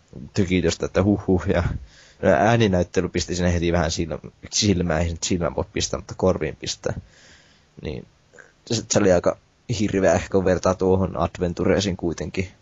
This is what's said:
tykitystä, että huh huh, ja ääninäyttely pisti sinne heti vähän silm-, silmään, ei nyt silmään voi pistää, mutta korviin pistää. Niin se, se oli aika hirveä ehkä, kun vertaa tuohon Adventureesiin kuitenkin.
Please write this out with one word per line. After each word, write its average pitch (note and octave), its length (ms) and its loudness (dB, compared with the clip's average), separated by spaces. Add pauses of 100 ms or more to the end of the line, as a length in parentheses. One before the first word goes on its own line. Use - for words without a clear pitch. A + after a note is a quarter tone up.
(340)
tykitystä, E2+ 520 0
että - 160 0
huh G2 240 2
huh, F#2 200 2
ja F2+ 160 0 (600)
ääninäyttely F#2 840 2
pisti F2 280 -4
sinne F2 160 2
heti E2+ 200 0
vähän E2 180 0
silm-, D#2 400 -6 (200)
silmään, F2 520 0
ei E2+ 80 -2
nyt E2 120 -8
silmään E2+ 340 -2
voi D#2+ 160 -2
pistää, - 280 -4
mutta - 160 -12
korviin F2 400 0
pistää. - 440 -8 (840)
Niin - 240 -10 (600)
se, A2 240 -4
se - 80 4
oli G2 140 4
aika F2 240 2 (440)
hirveä F#2+ 320 2
ehkä, F2 160 0
kun F#2+ 160 2
vertaa F#2 300 2
tuohon F#2 420 0
Adventureesiin F2+ 800 0
kuitenkin. F2 520 -6 (140)